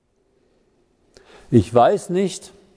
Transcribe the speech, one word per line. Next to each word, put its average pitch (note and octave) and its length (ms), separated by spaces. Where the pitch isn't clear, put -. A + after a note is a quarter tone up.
Ich A#2 240
weiß D3 360
nicht, F3+ 420